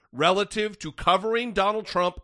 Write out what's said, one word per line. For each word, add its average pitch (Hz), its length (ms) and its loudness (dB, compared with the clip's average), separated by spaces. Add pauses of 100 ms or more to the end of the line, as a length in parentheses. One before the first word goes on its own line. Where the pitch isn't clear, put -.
(120)
relative 196 680 0
to 156 100 -10
covering 220 640 0
Donald 202 340 0
Trump 180 380 -2